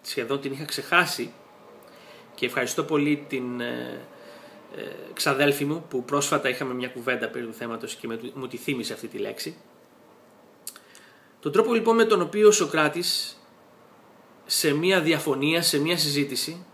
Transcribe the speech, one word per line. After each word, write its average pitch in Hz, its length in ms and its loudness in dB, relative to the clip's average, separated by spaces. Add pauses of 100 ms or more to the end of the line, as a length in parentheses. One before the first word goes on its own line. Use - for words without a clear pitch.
σχεδόν 139 400 -4
την 135 100 -4
είχα 143 140 -8
ξεχάσει 147 680 0 (1000)
και 127 100 -2
ευχαριστώ 127 380 -2
πολύ 147 460 2
την, 123 320 -4
ε, 123 400 -6 (760)
ε, - 60 -12 (320)
ξαδέλφη 143 520 2
μου 160 240 -2
που 127 140 -2
πρόσφατα 143 460 0
είχαμε 127 240 -2
μια 127 160 -4
κουβέντα 123 380 -2
περί 123 180 -6
του 113 80 -10
θέματος 113 420 -8
και - 120 -12
με, 113 120 -6 (140)
μου 127 140 -8
τη 123 100 -10
θύμισε 120 360 -4
αυτή 113 140 -10
τη 113 100 -10
λέξη. - 380 -6 (1800)
Τον 151 120 -4
τρόπο 226 220 4
λοιπόν 226 220 4
με 226 100 6
τον 208 160 4
οποίο 208 260 6
ο 208 40 12
Σωκράτης 156 880 0 (1040)
σε - 280 2
μια 180 280 4
διαφωνία, 156 600 2
σε 151 180 2
μια 165 180 2
συζήτηση 147 760 -2